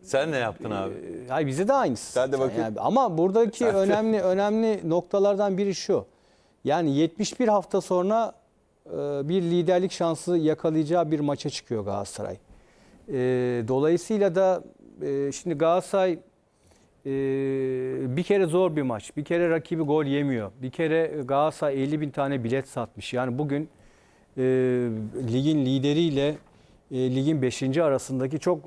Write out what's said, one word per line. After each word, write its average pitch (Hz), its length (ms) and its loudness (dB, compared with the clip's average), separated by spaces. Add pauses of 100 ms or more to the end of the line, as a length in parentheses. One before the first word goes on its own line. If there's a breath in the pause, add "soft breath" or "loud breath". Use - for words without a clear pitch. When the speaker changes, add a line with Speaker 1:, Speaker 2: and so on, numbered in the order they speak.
Speaker 1:
Sen 151 300 -2
ne 139 40 0
yaptın 110 340 -4
abi? 98 240 -4
Speaker 2:
e, 104 340 -12
hayır, 143 180 -2
bize 151 220 -2
de 269 40 4
aynısı. 202 400 0
Speaker 1:
Sen 131 200 0
de 135 60 0
bakayım. 123 240 0
Speaker 2:
Yani 110 180 -4
ama 185 380 2
buradaki 202 400 2
Speaker 1:
Sen 226 160 2
de - 20 4
Speaker 2:
önemli, 208 440 2
önemli 202 680 2
noktalardan 196 680 2
biri 202 160 0
şu. 139 320 -2 (580 soft breath)
Yani 143 320 2
yetmiş 165 440 0
bir 240 80 4
hafta 202 320 2
sonra, 196 520 0 (540)
e, 160 60 -12 (360)
bir 185 140 2
liderlik 175 500 2
şansı 170 440 0
yakalayacağı 156 760 2
bir 156 100 0
maça 143 300 -2
çıkıyor 110 340 -6
Galatasaray. 98 520 -6 (760 soft breath)
E, - 20 -6 (540)
dolayısıyla 170 680 2
da, 185 280 2 (400)
e, 139 300 -2
şimdi 165 220 -4
Galatasaray, 180 580 2
e, - 1000 -14 (1040)
bir 175 60 0
kere 196 240 4
zor 170 300 2
bir 147 60 0
maç, 117 340 -4
bir 147 80 -6
kere 170 260 0
rakibi 160 320 -2
gol 151 220 2
yemiyor, 139 460 0 (120)
bir 131 80 -6
kere 160 360 0 (180)
Galatasaray 139 600 0
elli 151 160 -2
bin 147 100 -4
tane 139 340 -2
bilet 127 240 -2
satmış. - 440 -8
Yani 123 260 -2
bugün, 151 300 -2 (680 soft breath)
e, 131 60 -2 (880)
ligin 139 340 2
lideriyle, 143 680 2 (560 soft breath)
e, 127 240 -2
ligin 139 280 0
beşinci 131 400 0
arasındaki 135 560 0
çok, 175 280 0